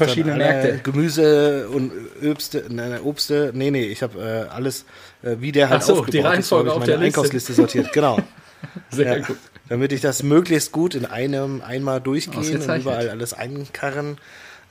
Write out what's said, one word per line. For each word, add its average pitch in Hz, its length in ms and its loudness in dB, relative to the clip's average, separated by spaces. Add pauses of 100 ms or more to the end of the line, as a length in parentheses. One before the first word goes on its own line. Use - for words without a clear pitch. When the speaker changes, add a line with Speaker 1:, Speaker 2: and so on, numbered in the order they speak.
Speaker 1:
verschiedene 151 260 0
Speaker 2:
alle 147 100 2
Speaker 1:
Märkte. 135 380 2
Speaker 2:
Gemüse 147 840 4
und 131 240 -2 (360)
Obste, 147 420 -4
nein, 120 200 -6
nein, 120 120 -6
Obste, 147 520 -2
nee, 135 160 0
nee, 131 140 0
ich 107 180 -6
hab, 110 140 -6
äh, 110 340 -4
alles, 127 340 -6 (380)
äh, 120 160 -4
wie 139 140 -6
der 143 160 6
halt 135 140 4
Speaker 1:
Ach - 40 -2
so, - 80 6
die 170 60 4
Speaker 2:
aufgebaut 147 400 2
ist, 185 80 -4
so 185 100 4
hab 151 60 4
Speaker 1:
Reihenfolge - 40 2
Speaker 2:
ich 151 60 2
Speaker 1:
auf 165 60 0
Speaker 2:
meine 120 120 2
Speaker 1:
der 151 60 2
Liste. 151 220 2
Speaker 2:
Einkaufsliste 131 320 0
sortiert, - 400 2
genau. 139 260 2 (360)
Speaker 1:
<laughs> - 360 -18
Sehr 123 280 0
Speaker 2:
Ja. 139 60 -6
Speaker 1:
gut. - 120 -6 (320)
Speaker 2:
Damit 131 240 0
ich 135 80 -2
das 139 240 0
möglichst 156 480 2
gut 165 240 0
in 120 100 -4
einem 135 560 -4
einmal 131 380 -4
durchgehen 135 380 -4
und - 80 -4
Speaker 1:
Ausgezeichnet. 147 360 -2
Speaker 2:
überall 120 280 -2
alles 113 220 -8
einkarren. 143 840 -8 (520)